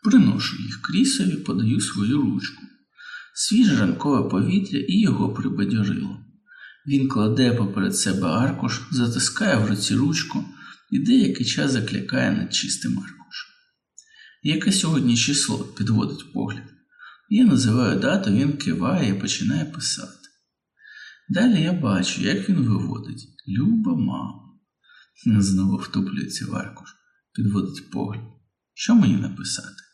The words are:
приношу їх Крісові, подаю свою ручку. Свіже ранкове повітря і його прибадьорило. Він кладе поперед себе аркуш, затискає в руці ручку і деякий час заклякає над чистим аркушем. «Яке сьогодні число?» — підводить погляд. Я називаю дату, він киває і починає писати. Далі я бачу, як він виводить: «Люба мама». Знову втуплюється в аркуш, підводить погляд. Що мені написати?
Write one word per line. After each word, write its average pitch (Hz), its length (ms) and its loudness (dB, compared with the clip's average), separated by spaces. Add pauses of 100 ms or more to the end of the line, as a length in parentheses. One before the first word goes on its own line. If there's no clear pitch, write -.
приношу 202 580 4
їх 113 200 -10
Крісові, - 540 0
подаю - 440 0
свою 120 420 -2
ручку. - 400 -4 (720)
Свіже 202 420 4
ранкове 110 540 0
повітря 180 480 0
і 190 220 0
його 135 340 2
прибадьорило. 101 840 -2 (680)
Він 139 220 2
кладе 117 440 2
поперед 95 440 -2
себе 90 320 -2
аркуш, 120 520 -2 (100)
затискає 127 680 0
в 107 100 2
руці 101 280 -2
ручку - 500 -2 (460)
і - 80 0
деякий 233 480 2
час 143 260 0
заклякає - 600 -2
над - 220 -2
чистим - 380 -4
аркушем. - 580 -10 (920)
«Яке 156 300 0
сьогодні 135 440 2
число?» — 117 420 0 (200)
підводить - 540 -2
погляд. - 320 -6 (640)
Я 220 160 6
називаю 117 560 4
дату, 180 300 0
він 139 220 2
киває 135 580 -2
і 95 100 -2
починає 151 440 -2
писати. - 540 -8 (1120)
Далі 196 340 4
я 170 100 2
бачу, 101 500 0
як 180 260 -2
він 190 80 4
виводить: - 720 -2 (200)
«Люба 165 460 2
мама». - 440 -4 (840)
Знову 98 520 2
втуплюється - 720 -6
в - 80 -8
аркуш, - 340 -12 (460)
підводить 101 560 -4
погляд. - 340 -8 (500)
Що - 200 0
мені 185 220 6
написати? - 600 -8 (180)